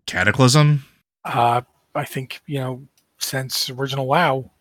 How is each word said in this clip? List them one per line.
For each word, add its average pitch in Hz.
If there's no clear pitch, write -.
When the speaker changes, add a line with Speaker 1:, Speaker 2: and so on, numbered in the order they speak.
Speaker 1:
Cataclysm? 147
Speaker 2:
Uh, 120
I -
think, -
you 139
know, 127
since -
original 135
WoW. 135